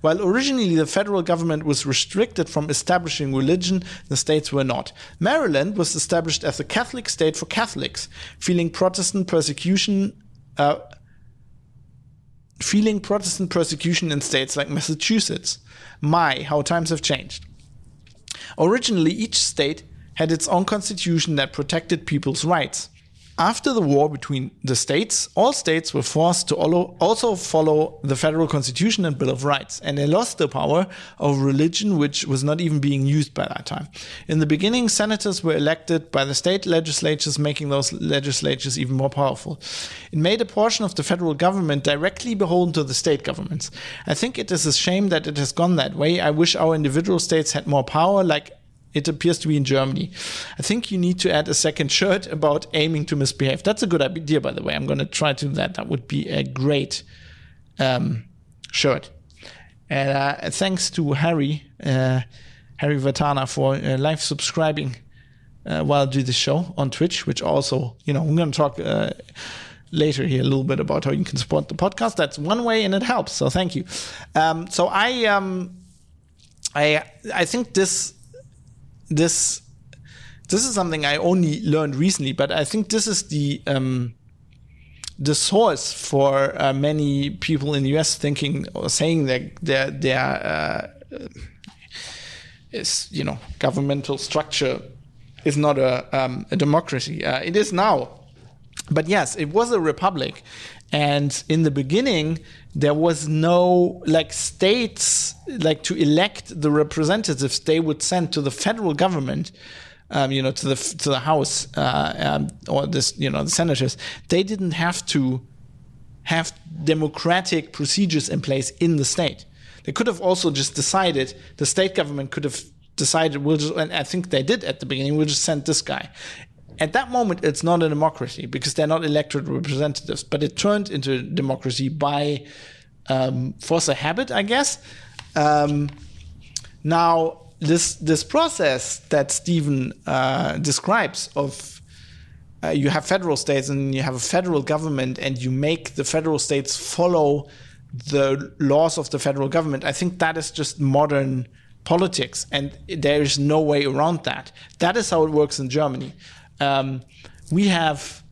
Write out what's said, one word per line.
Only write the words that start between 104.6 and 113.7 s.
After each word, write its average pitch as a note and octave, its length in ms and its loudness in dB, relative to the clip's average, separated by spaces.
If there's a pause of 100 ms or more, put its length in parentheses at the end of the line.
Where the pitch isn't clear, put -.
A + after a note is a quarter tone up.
like, D#3+ 360 0
to - 120 -2
elect D#3 640 0
the D3+ 100 2
representatives D3+ 880 0
they D#3+ 220 2
would D#3 200 -2
send F3 320 0
to D#3 80 0
the C#3 100 -2
federal G3+ 420 -2
government, D3 580 -2 (600)
um, C3+ 200 0
you C3+ 100 0
know, C3 100 0
to - 180 -6
the, C3+ 60 2
to - 340 -4
the C3 100 2
House, D3 560 0
uh, D2 420 0
um, C#2+ 300 0 (220)
or C#3 180 0
this, - 300 -2
you C#3 120 -2
know, C#3+ 140 -2
the D3+ 60 -4
senators. C3+ 480 0 (320)